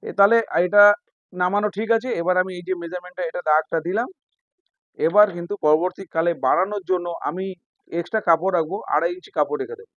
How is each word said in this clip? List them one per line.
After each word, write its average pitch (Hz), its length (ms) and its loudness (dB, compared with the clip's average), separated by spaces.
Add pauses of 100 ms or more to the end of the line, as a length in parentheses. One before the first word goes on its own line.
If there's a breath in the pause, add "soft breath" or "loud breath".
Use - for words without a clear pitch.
এ - 20 -6 (100)
তাহলে 214 180 6 (280)
এটা 202 180 6 (500)
নামানো 185 340 -2 (100)
ঠিক 214 200 -4
আছে। 226 120 -4 (120)
এবার 180 200 2
আমি 185 160 -2
এই 180 100 -10
যে 185 140 -2
মেজারমেন্টটা 180 480 -8
এটা 175 200 -8
দাগটা 156 280 2 (100)
দিলাম, 214 200 -2 (920)
এবার 180 360 4
কিন্তু 175 180 -6 (120)
পরবর্তীকালে 170 680 0 (140)
বাড়ানোর 190 460 0
জন্য 180 160 -2 (220)
আমি 185 160 -6 (540)
এক্সট্রা 208 280 -4
কাপড় 175 300 2
রাখবো, 165 200 -2 (180)
আড়াই 165 200 0
ইঞ্চি 180 220 -20
কাপড় 147 240 0
রেখে 117 180 -8
দেবো। - 200 -20